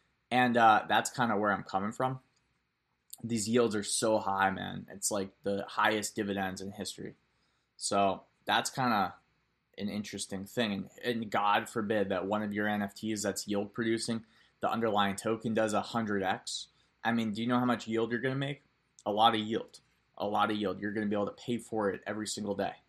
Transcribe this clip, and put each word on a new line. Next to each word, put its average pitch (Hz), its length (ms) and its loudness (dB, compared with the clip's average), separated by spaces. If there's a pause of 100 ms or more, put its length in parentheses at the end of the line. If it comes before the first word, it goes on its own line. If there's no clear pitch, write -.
(300)
And, 123 260 4
uh, 110 320 8
that's 107 220 2
kinda 113 260 0
where 104 160 2
I'm 92 120 -2
coming 98 280 -4
from. 131 280 -2 (1000)
These 110 260 -2
yields 117 260 4
are 104 80 0
so 110 360 2
high, 98 320 2
man. 95 400 -8
It's, - 200 -4
like, 98 320 -4
the 98 260 -2
highest 107 460 0
dividends 98 480 -2
in 98 80 -10
history. 101 460 -10 (600)
So 98 480 0 (220)
that's 110 240 2
kinda 110 440 2 (640)
an 104 120 -4
interesting 98 580 -6
thing. 113 260 -2
And, 98 180 -6 (140)
and 113 260 -4
God 104 380 2
forbid 107 400 0
that 92 180 -2
one 104 160 0
of 104 120 -4
your 104 140 0
N 104 140 0
F 101 120 -6
Ts 107 280 -4
that's 98 240 -4
yield 104 280 -2
producing, 113 500 -2 (360)
the 107 100 0
underlying 104 460 2
token 113 360 -2
does 110 220 2
a 98 80 2
hundred 104 400 -2
X. - 460 -4 (360)
I 113 80 0
mean, 113 200 0
do 104 80 -6
you 117 60 -4
know 123 140 2
how 127 40 2
much 120 220 0
yield 110 240 -2
you're 117 100 -4
gonna 131 140 -2
make? 139 300 -6 (420)
A 104 60 0
lot 113 220 6
of 110 60 0
yield. 110 400 -4 (380)
A 95 80 -2
lot 104 240 2
of 107 60 0
yield. 98 240 -2
You're 104 120 -4
gonna 107 140 -2
be 101 80 0
able 101 120 0
to 92 60 -4
pay - 240 -4
for 110 340 -2
it 90 160 -4
every 107 200 -6
single 101 300 -4
day, 95 180 -2 (140)